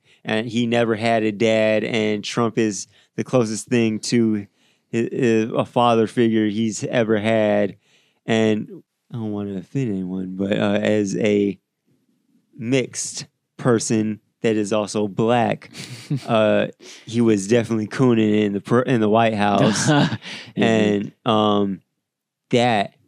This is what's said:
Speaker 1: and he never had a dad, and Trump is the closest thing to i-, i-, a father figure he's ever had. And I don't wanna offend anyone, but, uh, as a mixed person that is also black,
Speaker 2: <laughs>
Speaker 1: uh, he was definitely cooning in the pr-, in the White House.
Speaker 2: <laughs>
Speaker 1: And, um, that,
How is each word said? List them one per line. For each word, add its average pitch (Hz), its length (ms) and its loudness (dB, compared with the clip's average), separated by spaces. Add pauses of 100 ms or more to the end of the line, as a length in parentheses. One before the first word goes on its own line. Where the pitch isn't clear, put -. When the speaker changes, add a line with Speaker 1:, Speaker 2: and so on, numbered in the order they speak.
(240)
Speaker 1:
and 110 240 -4
he 120 180 -2
never 117 300 0
had 113 280 0
a 110 100 0
dad, 110 500 2
and 107 400 -2
Trump 117 340 -2
is 107 300 -2 (280)
the 113 100 -4
closest 110 420 -2
thing 113 320 0
to 110 480 0 (460)
i-, 117 40 -4
i-, 117 580 0
a 131 100 -2
father 117 420 2
figure 113 400 0
he's 107 380 -4
ever 110 320 0
had. 104 580 0 (500)
And 113 560 0 (300)
I 123 60 -10
don't 110 160 -6
wanna 101 240 -6
offend 120 340 -6
anyone, 92 460 -8
but, 98 200 -2
uh, 104 240 0
as 107 360 0
a 104 420 0 (1000)
mixed - 680 -4 (300)
person 107 640 0 (200)
that 113 140 0
is 104 160 -2
also 107 360 -2
black, 110 640 0 (280)
Speaker 2:
<laughs> - 280 -8
Speaker 1:
uh, 107 400 2 (400)
he 117 140 -2
was 104 260 2
definitely 110 400 0
cooning 113 480 2
in 104 180 2
the 98 80 -4
pr-, 123 200 0
in 127 200 0
the 107 80 2
White 113 240 4
House. 104 560 2
Speaker 2:
<laughs> - 680 -2
Speaker 1:
And, 107 560 2 (140)
um, 104 560 2 (680)
that, 117 440 0 (140)